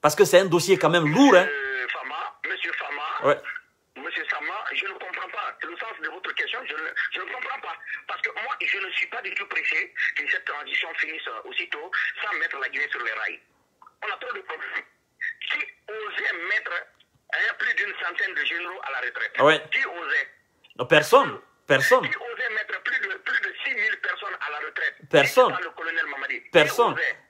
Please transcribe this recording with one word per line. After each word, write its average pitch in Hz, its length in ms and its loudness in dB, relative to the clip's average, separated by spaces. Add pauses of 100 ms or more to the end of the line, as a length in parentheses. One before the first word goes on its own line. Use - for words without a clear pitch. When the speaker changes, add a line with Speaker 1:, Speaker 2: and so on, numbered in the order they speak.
Speaker 1:
Parce 151 140 4
que 202 100 8
c'est 175 140 10
un 175 60 4
dossier 175 320 4
quand 165 120 4
même 165 180 4
lourd, 226 280 8
hein. 180 120 8
Speaker 2:
Monsieur 131 460 -4
Fama, 131 280 -8 (280)
Monsieur 170 240 -4
Fama, - 560 -4
Speaker 1:
Ouais. 143 100 2 (640)
Speaker 2:
Monsieur 160 260 -6
Fama, - 240 -6 (200)
je 190 120 -2
ne 196 80 -8
comprends - 380 -10
pas - 320 -8
le 175 140 -10
sens 226 160 -10 (100)
de 160 60 -6
votre - 260 -10
question, - 300 -4
je - 80 -8
ne, 156 140 -6 (260)
je - 60 -6
ne - 140 -8
comprends 262 280 -8
pas. - 140 -10 (320)
Parce - 140 -8
que 220 80 -2 (140)
moi, 226 180 -4
je - 160 -2
ne 196 140 -6
suis - 160 -2
pas 240 140 -8
du 190 140 -8
tout 202 120 -4
pressé - 460 -2 (220)
que - 140 -4
cette - 160 0
transition 143 420 -4 (100)
finisse, 156 300 -4
euh, 113 220 -10
aussitôt - 420 -6 (300)
sans 302 180 -4
mettre - 200 -4
la 135 100 -4
Guinée 139 200 -4
sur 127 140 -6
les 113 100 -4
rails. 107 260 -6 (640)
On 214 100 -4
a - 40 -8
trop - 180 -10
de - 60 -10
problèmes, - 420 -8 (680)
qui - 100 -2 (300)
osait 208 440 -4 (160)
mettre, 220 220 -2 (600)
hein, 208 260 0
plus 233 160 0
d'une 202 260 -2
centaine 175 340 -4
de 147 100 -2
généraux 175 380 -6
à 139 80 -8
la 131 160 -4
retraite. 117 300 -6
Speaker 1:
Ah 131 80 6
ouais. 156 160 6 (100)
Speaker 2:
Qui 160 140 0
osait ? 165 420 -2 (500)
Speaker 1:
Non, 120 80 -4
personne. 170 540 6 (280)
Personne. 135 420 6
Speaker 2:
Qui - 80 -4
osait - 380 -6
mettre - 280 -6
plus 415 240 0
de, 381 100 -4
plus - 240 0
de 403 140 -6 (100)
six 269 100 -2
mille 214 260 0
personnes 180 340 -6 (100)
à 147 60 -4
la 147 60 -6 (100)
retraite. - 280 -4 (140)
Speaker 1:
Personne. 165 420 8
Speaker 2:
Et - 40 -4
c'est 143 40 -4
pas - 40 -6
le - 80 -8
colonel - 360 -4
Mamadi. - 360 -8
Qui - 60 -20
Speaker 1:
Personne. 170 440 6
Speaker 2:
osait ? 127 220 -2 (140)